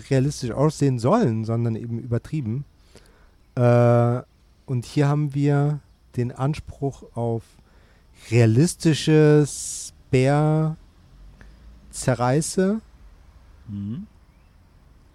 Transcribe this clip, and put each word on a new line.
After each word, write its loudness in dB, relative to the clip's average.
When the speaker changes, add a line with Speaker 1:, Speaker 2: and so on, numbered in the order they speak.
Speaker 1:
realistisch 0
aussehen 0
sollen, 0
sondern -2
eben -8
übertrieben. -6
Äh, 4
und -4
hier 0
haben -2
wir 0
den -2
Anspruch -6
auf -4
realistisches 2
Bär-Zerreiße, -2
Speaker 2:
Mhm. -10